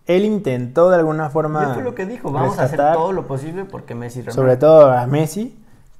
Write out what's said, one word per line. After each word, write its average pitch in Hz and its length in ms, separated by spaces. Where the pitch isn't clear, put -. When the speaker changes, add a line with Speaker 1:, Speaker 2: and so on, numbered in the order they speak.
Speaker 1:
él 185 180
intentó 160 640
de 185 80
alguna 156 320
forma 156 340
Speaker 2:
Y 143 60
él 131 60
fue 123 80
lo 247 120
que 190 100
dijo, 208 280
"Vamos - 260
a 156 40
hacer 135 140
Speaker 1:
rescatar, 147 200
Speaker 2:
todo 165 160
lo 156 140
posible 160 360
porque - 320
Messi... 120 240
Realmente". 117 160
Speaker 1:
sobre 127 220
todo 151 340
a 123 160
Messi, 156 500